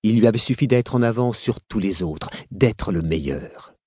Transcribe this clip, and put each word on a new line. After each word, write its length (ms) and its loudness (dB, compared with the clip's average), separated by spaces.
Il 160 4
lui 80 8
avait 100 4
suffi 300 0
d'être 280 2
en 60 4
avance 360 0
sur 240 -4
tous 180 -6
les 240 -2
autres, 260 -6
d'être 400 0
le 100 -2
meilleur. 720 -6